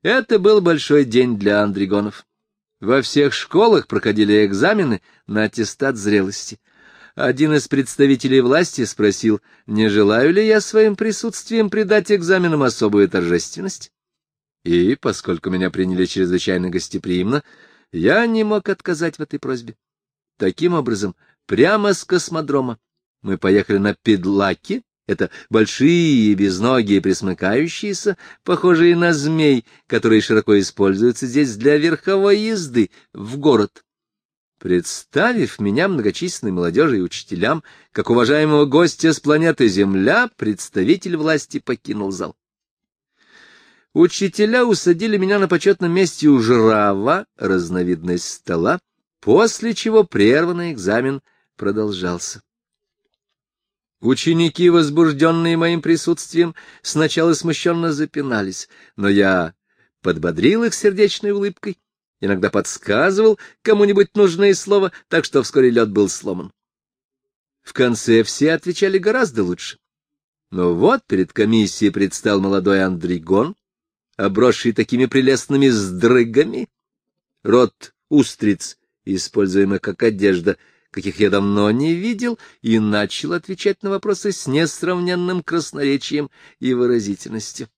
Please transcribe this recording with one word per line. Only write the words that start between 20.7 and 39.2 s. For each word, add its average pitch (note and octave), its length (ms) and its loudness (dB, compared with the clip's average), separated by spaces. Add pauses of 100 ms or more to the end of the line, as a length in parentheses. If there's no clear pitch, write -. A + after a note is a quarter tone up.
образом, A2 420 -2 (300)
прямо G3+ 460 2
с - 120 -4
космодрома C#3 760 -4 (440)
мы F#2+ 140 -4
поехали G2 420 2
на G2+ 160 0
Педлаки, G2 880 -2 (240)
это F#2+ 220 -4 (200)
большие B2+ 840 2
безногие G2+ 680 0
пресмыкающиеся, A#2+ 1160 -4 (280)
похожие F3 500 4
на E3+ 180 2
змей, D3+ 520 2 (240)
которые A2 320 4
широко G#2+ 400 2
используются G2+ 680 0
здесь B2+ 300 -2
для C#3 220 2
верховой G3 600 0
езды, E3+ 520 -2 (220)
в A2+ 260 -12
город. B2+ 460 0 (720)
Представив D3+ 1040 -4
меня G#2+ 260 0
многочисленной B2 680 -4
молодёжи F#2+ 460 0
и - 20 -2
учителям, G2 600 -4 (300)
как - 180 -6
уважаемого D3 560 2
гостя D#3+ 460 2
с - 80 -4